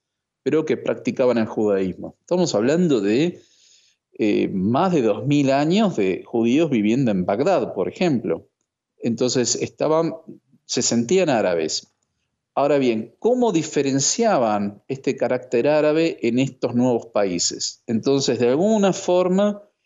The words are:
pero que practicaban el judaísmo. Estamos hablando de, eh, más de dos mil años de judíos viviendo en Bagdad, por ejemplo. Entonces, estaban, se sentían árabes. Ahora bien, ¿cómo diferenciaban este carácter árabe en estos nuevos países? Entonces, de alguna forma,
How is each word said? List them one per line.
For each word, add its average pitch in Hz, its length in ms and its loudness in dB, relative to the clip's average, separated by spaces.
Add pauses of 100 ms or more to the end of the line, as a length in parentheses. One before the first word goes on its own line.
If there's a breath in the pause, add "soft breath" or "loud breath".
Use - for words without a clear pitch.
(420)
pero 151 240 0
que 120 100 0
practicaban 120 600 0
el 110 80 0
judaísmo. 95 720 -2
Estamos 175 340 -2
hablando 139 460 2
de, 120 400 0 (800 loud breath)
eh, 104 300 0
más 120 440 0
de 160 100 2
dos 110 240 0
mil 143 240 2
años 160 460 2
de 95 300 -2
judíos 120 420 2
viviendo 117 420 2
en 92 140 0
Bagdad, 123 480 0
por 92 160 -2
ejemplo. 98 600 -2 (500)
Entonces, 123 580 -2
estaban, 151 580 -2 (520)
se - 160 -4
sentían 147 480 0
árabes. 90 600 -2 (640)
Ahora 143 220 2
bien, 117 400 -2
¿cómo 240 320 2
diferenciaban 139 1400 0
este 135 300 -4
carácter 123 500 -2
árabe 151 560 2
en 117 160 0
estos 131 380 -2
nuevos 123 300 0
países? - 800 -4
Entonces, 131 500 0
de 120 120 2
alguna 196 420 2
forma, 185 720 0 (240)